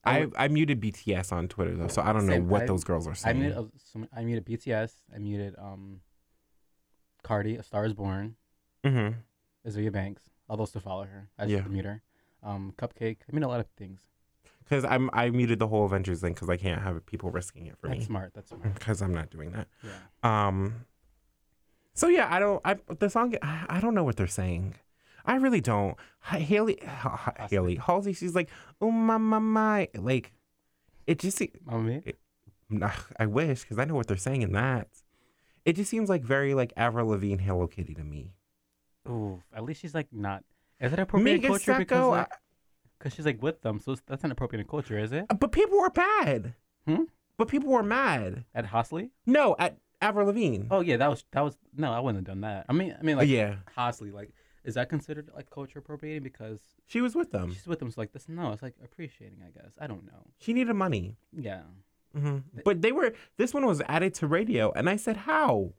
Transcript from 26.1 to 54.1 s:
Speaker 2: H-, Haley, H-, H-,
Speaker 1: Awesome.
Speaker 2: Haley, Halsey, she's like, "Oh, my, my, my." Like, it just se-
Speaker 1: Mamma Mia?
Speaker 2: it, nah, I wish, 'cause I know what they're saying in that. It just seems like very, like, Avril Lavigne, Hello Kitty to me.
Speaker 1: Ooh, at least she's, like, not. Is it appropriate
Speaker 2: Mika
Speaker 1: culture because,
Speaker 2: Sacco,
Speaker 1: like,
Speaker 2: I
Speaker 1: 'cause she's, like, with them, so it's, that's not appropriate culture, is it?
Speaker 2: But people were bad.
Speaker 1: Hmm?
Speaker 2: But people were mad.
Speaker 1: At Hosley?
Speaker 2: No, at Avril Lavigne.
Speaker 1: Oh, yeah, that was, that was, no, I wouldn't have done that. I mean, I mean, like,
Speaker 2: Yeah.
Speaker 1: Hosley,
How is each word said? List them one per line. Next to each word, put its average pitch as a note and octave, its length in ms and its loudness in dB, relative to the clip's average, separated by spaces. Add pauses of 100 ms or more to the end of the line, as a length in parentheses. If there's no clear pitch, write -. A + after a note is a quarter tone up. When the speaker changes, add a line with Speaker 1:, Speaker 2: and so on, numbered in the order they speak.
Speaker 2:
H-, E3 160 0
Haley, G#3 260 4
H-, - 80 -10
H-, - 60 -14 (160)
Speaker 1:
Awesome. - 300 -4 (160)
Speaker 2:
Haley, F2+ 260 4
Halsey, G3 360 0
she's E3+ 220 -4
like, F3 140 0 (320)
"Oh, A3+ 100 2
my, A3+ 280 2
my, A3 200 4
my." A3 560 2
Like, B2 380 -2 (720)
it D#3 140 2
just F#3+ 180 -2
se- - 140 -4 (120)
Speaker 1:
Mamma A2+ 180 -2
Mia? A#2 220 -2
Speaker 2:
it, - 140 -10 (520)
nah, G#2 200 0 (280)
I A2 80 2
wish, C3 380 0
'cause A2 140 -6
I B2+ 60 2
know D#3 100 -2
what B2 140 0
they're G2 80 0
saying B2+ 260 -2
in F#2+ 100 0
that. B2 360 0 (760)
It E3 100 4
just G3 160 -2
seems A3+ 180 0
like F3 160 2
very, C#3 300 2
like, B2 220 2
Avril A#2 320 2
Lavigne, G2 340 0
Hello F2+ 260 0
Kitty D#2 260 -8
to D#2 100 -12
me. D2 280 -12 (760)
Speaker 1:
Ooh, G#2 340 -6 (100)
at A2 120 -10
least D3 160 -10
she's, D#3 140 -12
like, D3+ 180 -4
not. G2 320 -6 (360)
Is B2+ 120 0
it E3+ 60 0
appropriate G#3 360 6
Speaker 2:
Mika C4 140 4
Speaker 1:
culture C#4+ 300 4
because, B3 200 2
Speaker 2:
Sacco, B3+ 120 6
Speaker 1:
like, - 220 0
Speaker 2:
I - 40 -16 (600)
Speaker 1:
'cause - 160 -6
she's, D3+ 120 -4
like, A#2+ 160 2
with D#3+ 200 -2
them, G#2+ 180 -2
so C3+ 120 -6
it's, B2 140 -6
that's C3+ 180 -8
not C#3+ 80 0
appropriate A#2 340 -4
culture, C3+ 320 -4
is A2 140 -2
it? F3+ 140 -4 (120)
Speaker 2:
But C4 140 2
people G4 260 4
were F#4 120 4
bad. C4+ 640 2 (320)
Speaker 1:
Hmm? F3+ 180 2 (320)
Speaker 2:
But A3+ 120 2
people C#4 220 0
were A#3+ 140 6
mad. D#3 600 0 (120)
Speaker 1:
At A2+ 100 -2
Hosley? C3+ 440 -2 (140)
Speaker 2:
No, C4 360 6
at - 180 0 (220)
Avril G3+ 260 4
Lavigne. E3+ 440 2
Speaker 1:
Oh, F#3+ 100 4
yeah, E3 160 2
that C#3 140 4
was, - 200 -4
that C#3 120 0
was, D3 140 -2 (200)
no, C#3 160 -2
I A#2 80 -2
wouldn't G#2 260 -2
have F#2+ 80 -10
done F#2+ 60 -6
that. G2+ 280 -8
I B2 40 0
mean, F3 260 0
I - 60 -10
mean, D#3 120 2
like, D3 120 6
Speaker 2:
Yeah. G#2+ 280 2 (200)
Speaker 1:
Hosley, A#2+ 360 -4